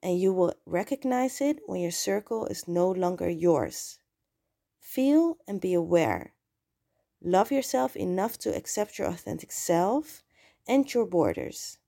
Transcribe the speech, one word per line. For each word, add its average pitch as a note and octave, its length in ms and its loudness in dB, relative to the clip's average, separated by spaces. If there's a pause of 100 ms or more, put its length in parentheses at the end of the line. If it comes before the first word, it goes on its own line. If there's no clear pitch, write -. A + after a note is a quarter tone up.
and F3+ 180 0
you F#3+ 140 4
will F3+ 200 2 (120)
recognize B3+ 760 -2
it D4 240 0
when F#3 160 -6
your E3+ 100 -2
circle G#3 540 -4
is - 220 -8
no F3 240 2
longer F3+ 380 -2
yours. E3 720 0 (800)
Feel D4+ 580 2 (100)
and G3+ 120 -6
be F3+ 140 -2
aware. E3 600 2 (880)
Love F#3 300 2
yourself C4 440 0
enough F#3+ 420 -2
to - 180 -4
accept - 420 -6
your - 100 -4
authentic - 440 -8
self F#3+ 720 0 (440)
and C4+ 260 2
your A#3 120 2
borders. D#3+ 840 -2